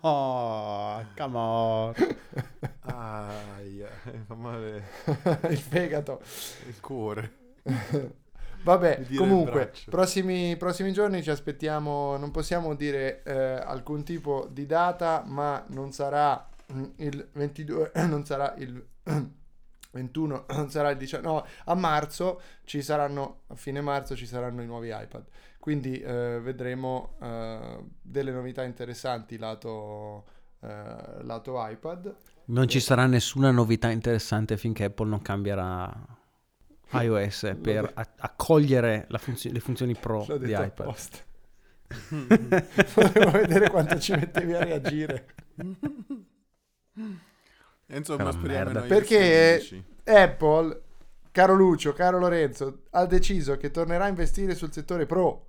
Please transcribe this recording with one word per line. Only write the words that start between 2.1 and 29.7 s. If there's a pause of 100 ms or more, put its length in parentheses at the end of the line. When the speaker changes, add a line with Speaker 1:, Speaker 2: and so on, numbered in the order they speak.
Speaker 2:
Aia, (380)
fa
male. (400)
Speaker 3:
<laughs>
Il
fegato. (460)
Speaker 2:
Il
cuore. (300)
Speaker 3:
<laughs> (460)
Vabbè,
Speaker 2:
Mi
dire
il
Speaker 3:
comunque,
Speaker 2:
braccio.
Speaker 3:
prossimi,
prossimi
giorni
ci
aspettiamo,
non
possiamo
dire,
eh,
alcun
tipo
di
data,
ma
non
sarà, (240)
mm, (120)
il
ventidue,
<clears throat>
non
sarà
il (180)
<clears throat> (560)
ventuno,
<clears throat>
non
sarà
il
diciannove, (160)
a
marzo (220)
ci
saranno,
a
fine
marzo
ci
saranno
i
nuovi
iPad, (340)
quindi,
eh,
vedremo,
eh, (160)
delle
novità
interessanti
lato, (360)